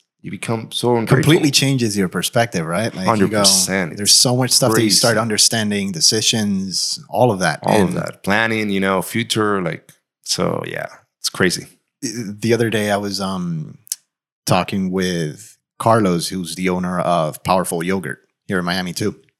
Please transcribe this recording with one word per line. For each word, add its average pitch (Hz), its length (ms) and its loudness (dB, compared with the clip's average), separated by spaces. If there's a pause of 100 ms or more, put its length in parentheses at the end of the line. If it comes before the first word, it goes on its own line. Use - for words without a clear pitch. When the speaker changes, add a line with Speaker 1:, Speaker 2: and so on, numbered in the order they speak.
(220)
Speaker 1:
you 87 100 -12
become 110 400 -6
so 120 260 0
ungrateful. 113 260 4
Speaker 2:
Completely 156 280 4
changes 120 460 0
your 95 120 0
perspective, 92 560 -2
right? 101 280 -4
Like, - 120 -8
you - 0 -
go, - 40 4
Speaker 1:
Hundred 101 220 2
percent. 95 680 0
Speaker 2:
there's 101 160 2
so 127 220 4
much 123 160 0
stuff 120 220 4
that 113 100 4
you 110 60 4
start 113 240 4
Speaker 1:
Crazy. 110 80 2
Speaker 2:
understanding, 104 680 0
decisions, 101 1080 0 (100)
all 117 220 4
of 95 80 -2
that. 85 240 0
Speaker 1:
All 104 180 4
of 90 80 2
Speaker 2:
And 87 80 -4
Speaker 1:
that. - 260 -8
Planning, 107 460 0
you 98 100 0
know, 95 220 2
future, 107 600 -2
like, 82 300 -6 (320)
so 50 420 -2
yeah, - 220 -8 (320)
it's - 100 -6
crazy. 98 380 0 (340)
Speaker 2:
The 110 520 -4
other 113 160 2
day 104 220 0
I 101 60 2
was, 101 240 -4
um, 90 560 -6 (680)
talking 95 460 0
with 90 680 -4 (220)
Carlos, 98 480 2
who's 87 280 -8
the 92 140 -2
owner 90 300 -2
of 85 460 0
Powerful 92 380 0
Yogurt 90 360 -4 (260)
here 98 140 -2
in 87 60 -2
Miami 90 260 -2
too. 90 260 -4 (220)